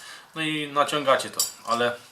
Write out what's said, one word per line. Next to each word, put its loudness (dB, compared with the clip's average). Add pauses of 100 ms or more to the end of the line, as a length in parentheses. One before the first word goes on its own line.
(340)
No -6
i -4
naciągacie 2
to, -4 (260)
ale 2 (160)